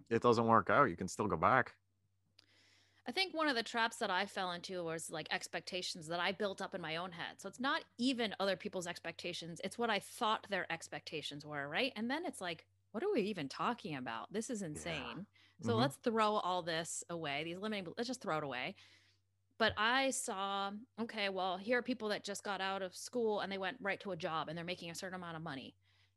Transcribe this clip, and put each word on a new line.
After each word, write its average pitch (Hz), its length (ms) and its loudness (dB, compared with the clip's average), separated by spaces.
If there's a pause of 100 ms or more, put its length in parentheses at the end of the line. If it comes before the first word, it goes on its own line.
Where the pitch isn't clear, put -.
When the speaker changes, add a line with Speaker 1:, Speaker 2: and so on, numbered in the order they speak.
(100)
Speaker 1:
it 113 120 4
doesn't 117 240 8
work 113 240 8
out, 127 160 8
you 87 100 0
can 95 120 -4
still 107 200 0
go 90 80 2
back. 107 400 4 (1300)
Speaker 2:
I 240 40 -6
think 370 220 -2
one 311 140 2
of 269 60 2
the 233 80 0
traps 226 360 0
that 208 120 0
I 190 160 2
fell 190 240 -4
into 175 320 -4
was, 165 280 -4
like, 160 200 -6
expectations 180 800 -4
that 170 100 -2
I 180 140 2
built 196 280 -2
up 190 140 -4
in 185 60 -4
my 160 160 -2
own 180 160 -4
head. 151 280 -8
So 196 80 -10
it's 190 120 -10
not 294 240 2 (140)
even 240 420 2
other 190 160 4
people's 185 320 -4
expectations. 170 720 -6
It's - 160 -6
what 233 120 2
I 202 100 2
thought - 500 0
their 185 220 0
expectations 151 720 -6
were, 143 220 -4
right? 202 260 0
And 233 160 -2
then 311 160 -2
it's - 140 -6
like, 175 260 -6 (240)
what 226 140 -4
are 415 80 2
we 277 100 4
even 185 260 -2
talking 185 460 -2
about? 120 380 -6
This 220 180 -4
is 220 100 -4 (140)
Speaker 1:
Yeah. - 80 -8
Speaker 2:
insane. 147 440 -6 (340)
So 220 160 2
Speaker 1:
Mm-hmm. - 0 -
Speaker 2:
let's 262 200 4
throw 220 380 4
all 180 280 2
this 165 460 -2
away. 156 360 -2
These 170 140 -6
limiting, 196 380 -4
let's 233 120 -2
just 254 140 -6
throw 165 160 2
it 151 60 0
away. 135 300 -4 (840)
But 220 180 6
I 262 340 4
saw, 196 640 -2 (280)
okay, 220 300 0
well, 185 280 0
here 226 200 2
are 240 40 2
people 240 280 -2
that 190 140 -2
just 196 200 -6
got 196 160 -2
out 190 220 0
of 180 140 -6
school 220 440 0
and 185 120 -2
they 196 60 -2
went 185 220 0
right 190 200 0
to 202 120 -4
a 180 40 -2
job 160 320 0
and 165 100 -4
they're 165 60 -4
making 175 260 -6
a 165 60 -8
certain 185 200 -6
amount 170 200 -8
of 156 60 -6
money. 131 340 -8 (400)